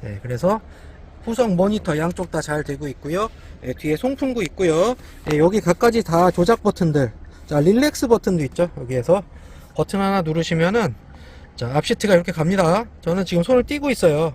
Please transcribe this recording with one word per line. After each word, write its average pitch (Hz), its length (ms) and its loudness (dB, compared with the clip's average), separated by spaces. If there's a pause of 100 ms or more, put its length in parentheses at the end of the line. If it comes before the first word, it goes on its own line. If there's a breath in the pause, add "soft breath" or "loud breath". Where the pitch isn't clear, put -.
예, 104 180 -10
그래서 160 400 -2 (640 loud breath)
후속 226 300 0
모니터 185 420 0
양쪽 170 340 -4
다 160 80 -4
잘 151 240 -4
되고 143 240 -8
있고요. 165 420 -6 (340 loud breath)
예, 127 100 -6
뒤에 151 240 -2
송풍구 262 460 -2
있고요. 185 520 0 (380 loud breath)
예, 151 60 0
여기 185 200 4
갖가지 226 440 2
다 170 280 4
조작 180 320 2
버튼들, 151 480 0 (340 loud breath)
자, 147 140 0
릴렉스 247 480 2
버튼도 190 380 2
있죠. 170 240 -2 (100)
여기에서 131 420 0 (540 loud breath)
버튼 175 240 -2
하나 196 220 0
누르시면은, 165 760 0 (600 loud breath)
자, 120 180 -6
앞시트가 202 400 2
이렇게 175 160 4
갑니다. 180 540 2 (160)
저는 175 240 -2
지금 175 180 0
손을 247 200 2
띄고 285 260 -4
있어요. 160 440 2